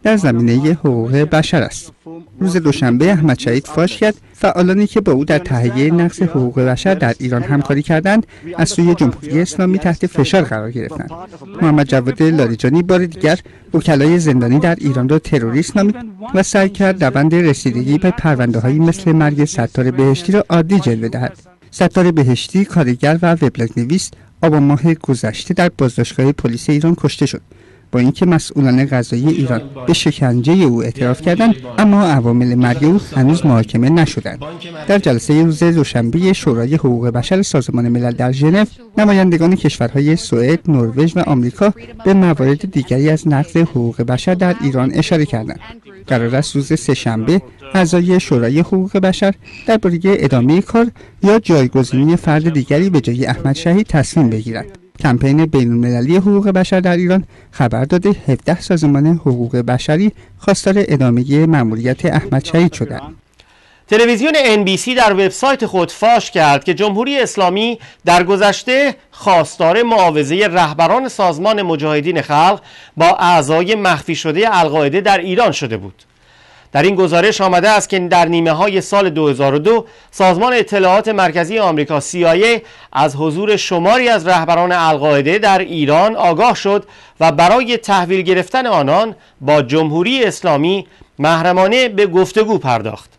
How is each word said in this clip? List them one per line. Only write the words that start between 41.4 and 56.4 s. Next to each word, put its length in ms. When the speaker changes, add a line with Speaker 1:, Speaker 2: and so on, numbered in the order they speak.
Speaker 1:
به 80
موارد 580
دیگری 380
از 180
نقض 300
حقوق 440
بشر 320
در 280
ایران 320
اشاره 320
کردند. 340
قرار 280
است 200
روز 240
سه‌شنبه 600
اعضای 460
شورای 400
حقوق 380
بشر 360
دربارهٔ 380
ادامهٔ 560
کار 260
یا 160
جایگزینی 760
فرد 380
دیگری 360
به 120
جای 240
احمد 300
شهید 320
تصمیم 420
بگیرند. 480
کمپین 460
بین‌المللی 720
حقوق 320